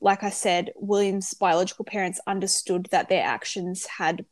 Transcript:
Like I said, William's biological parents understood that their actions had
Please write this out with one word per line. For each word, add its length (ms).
Like 200
I 60
said, 480
William's 560
biological 540
parents 400
understood 640
that 180
their 160
actions 640
had 460